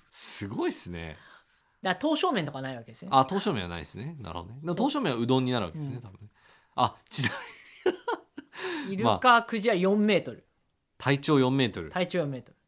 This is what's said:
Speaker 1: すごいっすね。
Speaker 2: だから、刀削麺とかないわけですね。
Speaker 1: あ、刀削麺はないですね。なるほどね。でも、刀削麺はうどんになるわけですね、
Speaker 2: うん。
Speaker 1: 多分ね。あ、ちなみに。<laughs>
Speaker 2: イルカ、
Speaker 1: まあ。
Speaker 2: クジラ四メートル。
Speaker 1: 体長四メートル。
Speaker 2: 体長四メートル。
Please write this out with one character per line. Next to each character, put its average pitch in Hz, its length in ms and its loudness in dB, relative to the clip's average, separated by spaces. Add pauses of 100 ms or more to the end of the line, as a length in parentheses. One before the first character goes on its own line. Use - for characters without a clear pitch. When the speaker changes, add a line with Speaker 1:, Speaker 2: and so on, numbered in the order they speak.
(120)
Speaker 1:
す - 380 -6
ご 330 180 -2
い - 20 -2
っ - 40 -2
す - 160 -4
ね。 82 260 -10 (680)
Speaker 2:
だ 190 100 0
か - 20 2
ら、 - 20 -10
刀 302 220 0
削 359 160 0
麺 175 120 0
と 143 60 -8
か 139 100 -10
な 131 80 -8
い 131 60 -8
わ 117 80 -12
け - 80 -20
で 117 40 -20
す - 100 -18
ね。 - 80 -14
Speaker 1:
あ、 135 60 8
刀 190 200 4
削 196 140 0
麺 101 100 -2
は 87 60 -6
な 85 80 -6
い - 20 -6
で 78 60 -8
す - 100 -12
ね。 147 240 -10
な 87 140 -10
る 85 60 -8
ほ 85 60 -8
ど 98 60 -16
ね。 127 80 -16
で 156 80 -10
も、 175 60 -2
刀 226 160 0
削 294 120 -2
麺 165 120 0
は 117 60 -2
う 117 60 0
ど 131 140 6
ん 127 60 0
に 127 60 0
な 120 100 0
る 92 60 -2
わ 80 40 -10
け 160 60 -10
で 151 80 -6
す 139 40 -6
ね、 135 60 -8
Speaker 2:
う 127 40 -10
ん。 - 20 -16
Speaker 1:
多 110 80 -16
分 95 120 -20
ね。 107 60 -20 (480)
あ、 - 200 2 (140)
ち - 140 -2
な 117 60 0 (1600)
み 190 40 -6
に。 196 40 -4
<laughs> - 20 -4
Speaker 2:
イ - 20 -4
ル 220 80 0
カ、 214 180 4
Speaker 1:
ま 247 140 8
あ。 233 60 2
Speaker 2:
ク 226 140 -4
ジ 208 120 0
ラ 220 40 4
四 196 320 4
メ 208 120 6
ー - 60 -2
ト 123 80 -10
ル。 98 140 -16 (520)
Speaker 1:
体 139 240 2
長 147 180 6
四 127 160 6
メ 135 120 4
ー - 40 -4
ト 90 100 -6
ル。 78 100 -8
Speaker 2:
体 180 180 -2
長 180 100 -2
四 147 100 -2
メ 131 100 -8
ー - 20 -14
ト - 100 -20
ル。 - 60 -20 (100)